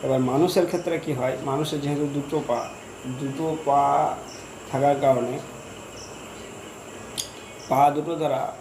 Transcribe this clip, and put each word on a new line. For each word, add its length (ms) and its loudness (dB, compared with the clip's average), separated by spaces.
এবার 160 4
মানুষের 400 6
ক্ষেত্রে 240 0
কি 140 -2
হয়? 160 0
মানুষের 340 0
যেহেতু 220 2
দুটো 200 -2
পা, 120 2
দুটো 260 -2
পা 180 6
থাকার 360 4
কারণে 300 4
পা 120 4
দুটো 240 -2
দ্বারা 200 2